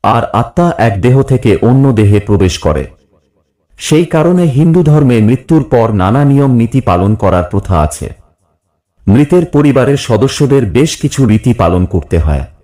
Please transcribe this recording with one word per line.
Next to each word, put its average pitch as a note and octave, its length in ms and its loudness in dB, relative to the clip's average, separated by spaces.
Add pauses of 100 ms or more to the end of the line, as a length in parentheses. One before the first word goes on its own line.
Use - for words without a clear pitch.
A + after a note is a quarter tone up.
আর A#2 220 0
আত্মা E3 540 -2
এক G#2+ 220 0
দেহ B2+ 220 2
থেকে A#2+ 400 0
অন্য C3+ 300 2
দেহে G#2 280 2
প্রবেশ G2 380 0
করে। D2 280 -4 (920)
সেই D#3+ 260 0
কারণে E3 380 0
হিন্দু D#3+ 400 2
ধর্মে C#3+ 380 2
মৃত্যুর B2+ 440 0
পর A#2 280 0
নানা G#2 320 0
নিয়ম C#3 280 2
নীতি A#2 280 0
পালন F#2+ 340 0
করার F#2 300 0
প্রথা G2 360 -2
আছে। - 320 -4 (960)
মৃতের D3 380 2
পরিবারের C#3 500 2
সদস্যদের C3 720 0
বেশ B2 300 -2
কিছু C#3 300 -2
রীতি A2 280 0
পালন F2+ 300 0
করতে F2 340 -4
হয়। C#2+ 260 -2 (200)